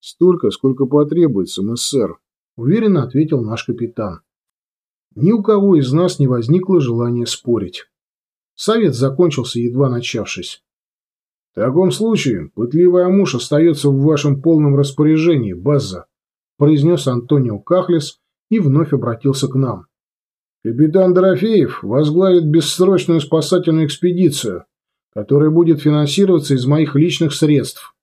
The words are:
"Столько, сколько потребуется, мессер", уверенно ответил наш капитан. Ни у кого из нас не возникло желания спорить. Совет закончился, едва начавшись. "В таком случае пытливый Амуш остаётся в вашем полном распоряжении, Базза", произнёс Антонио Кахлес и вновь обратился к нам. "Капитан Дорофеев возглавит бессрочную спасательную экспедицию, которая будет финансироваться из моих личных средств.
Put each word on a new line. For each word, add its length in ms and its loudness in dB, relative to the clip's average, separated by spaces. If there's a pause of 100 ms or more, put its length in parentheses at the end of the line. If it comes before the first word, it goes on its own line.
"Столько, 500 0
сколько 360 -2
потребуется, 760 0
мессер", 560 -4 (380)
уверенно 460 2
ответил 400 -2
наш 220 -8
капитан. 560 -8 (960)
Ни 180 2
у 100 0
кого 340 2
из 160 0
нас 260 0
не 80 2
возникло 540 0
желания 460 -2
спорить. 600 -6 (680)
Совет 400 0
закончился, 680 -2
едва 280 0
начавшись. 760 -8 (920)
"В 20 -20
таком 380 0
случае 600 -2
пытливый 520 2
Амуш 300 0
остаётся 540 0
в 120 2
вашем 400 0
полном 340 4
распоряжении, 760 0
Базза", 540 -4 (520)
произнёс 480 2
Антонио 540 -2
Кахлес 580 -2 (320)
и 80 0
вновь 340 2
обратился 540 -2
к 80 -6
нам. 320 -4 (800)
"Капитан 500 2
Дорофеев 680 0
возглавит 640 2
бессрочную 720 0
спасательную 680 0
экспедицию, 800 -2 (480)
которая 380 0
будет 300 2
финансироваться 720 2
из 120 -2
моих 300 0
личных 380 0
средств. 680 -2